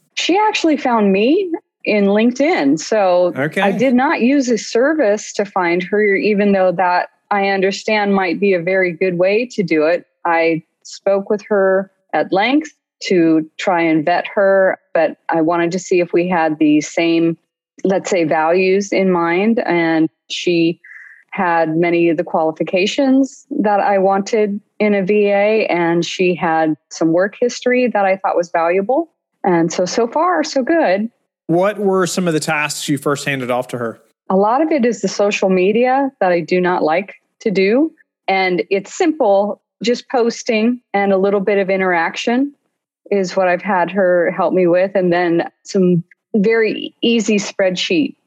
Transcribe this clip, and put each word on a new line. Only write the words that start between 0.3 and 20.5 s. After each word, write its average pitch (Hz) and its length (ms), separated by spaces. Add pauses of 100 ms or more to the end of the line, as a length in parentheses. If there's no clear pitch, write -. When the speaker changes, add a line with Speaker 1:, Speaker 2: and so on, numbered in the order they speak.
Speaker 1:
actually 403 400
found 226 340
me 311 400 (320)
in 202 220
LinkedIn. 240 760
So 180 560
Speaker 2:
Okay. 151 240
Speaker 1:
I 202 100
did 240 240
not 277 260
use 262 280
a 233 100
service 233 760
to 208 100
find 180 400
her, 208 320
even 202 360
though 185 200
that 180 380 (200)
I 196 180
understand 196 680
might 185 260
be 196 140
a 170 80
very 185 300
good 175 260
way 202 280
to 233 160
do 160 220
it. 170 220 (180)
I 165 400 (180)
spoke 196 460
with 208 200
her 190 440 (200)
at 156 200
length 247 380 (340)
to 165 440 (100)
try 175 240
and 160 220
vet 175 240
her, 196 520 (140)
but 160 240 (100)
I 165 140
wanted 170 300
to 185 60
see 175 220
if 170 120
we 175 160
had 160 300
the 151 220
same, 165 560 (480)
let's 185 260
say, 175 140
values 185 680
in 190 200
mind. 180 480
And 165 480 (220)
she 170 500 (500)